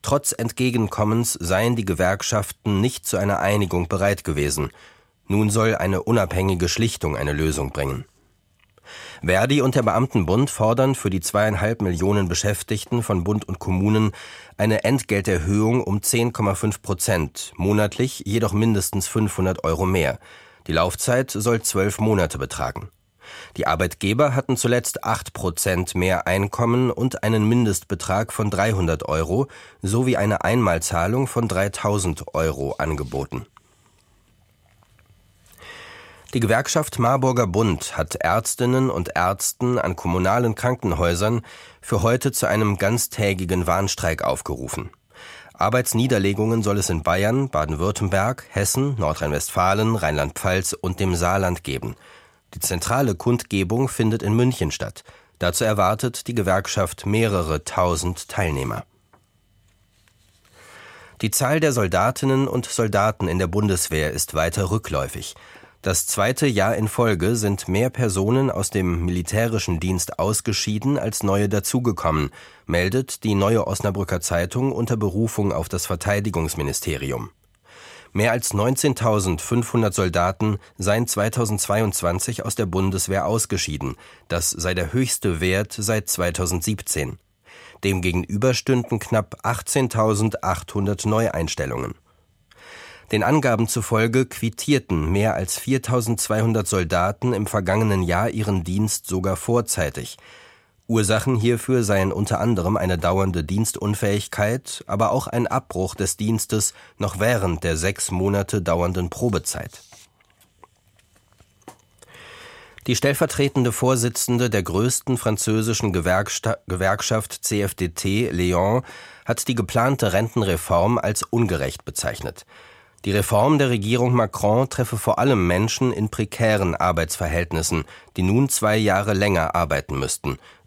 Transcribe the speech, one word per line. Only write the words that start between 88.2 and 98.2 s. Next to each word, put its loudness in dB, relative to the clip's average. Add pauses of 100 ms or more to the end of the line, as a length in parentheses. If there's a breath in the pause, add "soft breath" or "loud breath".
stünden 0
knapp -2
achtzehntausendachthundert 0
Neueinstellungen. -2 (1200 loud breath)
Den 2
Angaben 2
zufolge 0
quittierten -2
mehr 2
als -4
viertausendzweihundert 0
Soldaten 0
im -2
vergangenen 2
Jahr 0